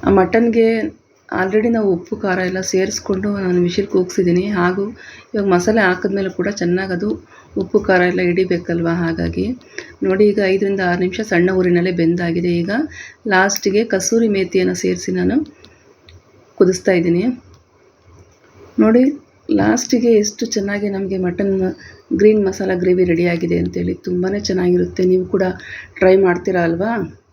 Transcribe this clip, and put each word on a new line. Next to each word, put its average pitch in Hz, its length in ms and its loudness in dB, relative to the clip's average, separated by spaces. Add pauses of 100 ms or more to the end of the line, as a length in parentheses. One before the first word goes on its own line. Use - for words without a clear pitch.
ಆ - 60 0
ಮಟನ್ಗೆ 226 580 2 (680)
already 208 320 0
ನಾವು 214 240 2
ಉಪ್ಪು 175 220 -6
ಖಾರ 190 240 -4
ಎಲ್ಲ 185 220 -4
ಸೇರಿಸ್ಕೊಂಡು 196 760 -4
ನಾನು 180 240 0
ವಿಶಿಲ್ 175 260 0
ಕೂಗ್ಸಿದ್ದೀನಿ. 180 540 0
ಹಾಗೂ 196 480 -2 (440)
ಇವಾಗ 202 140 -2
ಮಸಾಲೆ 196 340 2
ಹಾಕಿದ್ಮೇಲೆ 190 480 0
ಕೂಡ 180 180 -4
ಚೆನ್ನಾಗಿ 190 460 -2
ಅದು 185 160 -4 (480)
ಉಪ್ಪು 196 220 0
ಖಾರ 190 220 2
ಎಲ್ಲ 180 200 2
ಹಿಡಿಬೇಕಲ್ವ, 175 680 0
ಹಾಗಾಗಿ. 170 720 -2 (440)
ನೋಡಿ, 196 240 4
ಈಗ 202 180 2
ಐದರಿಂದ 196 340 0
ಆರು 180 200 0
ನಿಮಿಷ 180 200 -2
ಸಣ್ಣ 185 300 2
ಊರಿನಲ್ಲೇ 185 420 2
ಬೆಂದಾಗಿದೆ. 175 600 0
ಈಗ 170 180 -2 (580)
ಲಾಸ್ಟಿಗೆ 202 560 2
ಕಸೂರಿ 226 440 0
ಮೇಥಿಯನ್ನು 185 480 0
ಸೇರಿಸಿ 180 360 -4
ನಾನು 185 340 0 (1080)
ಕುದಿಸ್ತಾ 185 360 2
ಇದ್ದೀನಿ. 175 340 0 (1500)
ನೋಡಿ, 220 240 4 (480)
ಲಾಸ್ಟಿಗೆ 233 600 0
ಎಷ್ಟು 214 340 0
ಚೆನ್ನಾಗಿ 202 440 -4
ನಮಗೆ 190 280 -4
ಮಟನ್ 185 560 -2 (400)
ಗ್ರೀನ್ 208 320 4
ಮಸಾಲ 190 300 -2
ಗ್ರೇವಿ 180 280 2
ರೆಡಿಯಾಗಿದೆ 175 540 0
ಅಂತೇಳಿ. 175 360 -2
ತುಂಬಾನೇ 185 460 -4
ಚೆನ್ನಾಗಿರುತ್ತೆ, 180 640 0
ನೀವು 185 220 2
ಕೂಡ 185 180 0 (560)
ಟ್ರೈ 190 160 6
ಮಾಡ್ತೀರಾ 180 460 2
ಅಲ್ವಾ? 170 600 -4 (120)